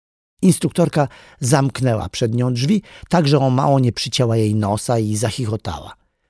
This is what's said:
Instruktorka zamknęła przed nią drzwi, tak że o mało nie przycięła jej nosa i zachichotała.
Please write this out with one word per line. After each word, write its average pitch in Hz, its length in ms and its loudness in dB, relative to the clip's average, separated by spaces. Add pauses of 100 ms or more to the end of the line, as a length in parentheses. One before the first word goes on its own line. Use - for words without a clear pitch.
(420)
Instruktorka 156 680 2 (320)
zamknęła 127 680 0
przed 113 260 -2
nią 123 200 0
drzwi, 147 280 0 (260)
tak 165 200 2
że 143 100 4
o 131 120 2
mało 139 300 2
nie 123 120 2
przycięła 117 440 -2
jej 110 180 2
nosa 107 440 -2
i 107 180 -2
zachichotała. 107 800 -6 (340)